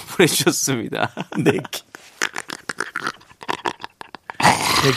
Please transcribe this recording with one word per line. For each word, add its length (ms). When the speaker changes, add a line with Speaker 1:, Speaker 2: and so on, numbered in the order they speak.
Speaker 1:
<laughs> 140
보내주셨습니다. 960
Speaker 2:
내 80
끼. 120
내 120